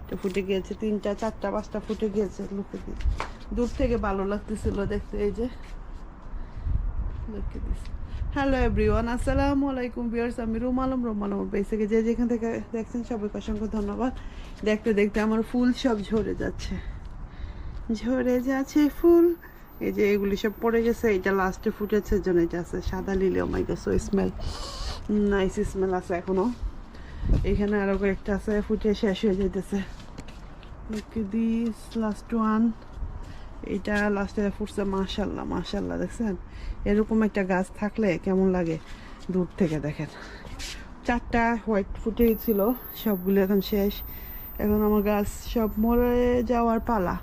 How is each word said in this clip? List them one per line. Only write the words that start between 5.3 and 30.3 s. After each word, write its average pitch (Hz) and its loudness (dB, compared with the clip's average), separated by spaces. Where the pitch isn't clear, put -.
যে 233 0
লোকে 202 -6
দিছে। - -4
হ্যালো 277 2
এভরিওয়ান, 214 4
আসসালামু 277 2
আলাইকুম 247 -4
ভিউয়ার্স, 233 0
আমি 226 -2
রুমা 254 0
আলম, 262 0
রুমা 208 -2
আলম 202 -2
পেজ 208 2
থেকে 220 0
যে 226 6
যেখান 233 2
থেকে 226 0
দেখছেন 226 -4
সবাইকে 208 -4
অসংখ্য 214 -4
ধন্যবাদ। 208 0
দেখতে 214 2
দেখতে 208 4
আমার 220 2
ফুল 247 2
সব 240 4
ঝরে 202 2
যাচ্ছে, - -4
ঝরে 247 2
যাচ্ছে 269 2
ফুল। 339 10
এই 190 0
যে 208 6
এগুলি 202 2
সব 214 0
পড়ে 233 4
গেছে, 233 2
এটা 190 2
লাস্টে 190 0
ফুটেছে, 208 0
এর 180 2
জন্য 180 4
এটা 170 -2
আছে 180 -6
সাদা 185 -2
লিলি। 180 4
Oh - -2
my 185 0
God, 175 -2
so - -2
smell, 185 2
নাইস 196 2
স্মেল 190 0
আছে 180 -4
এখনো। 185 2
এখানে 202 2
আরো 196 2
কয়েকটা 202 0
আছে, 208 -2
ফুটে 220 0
শেষ 190 2
হয়ে 196 4
যাইতেছে। 196 -2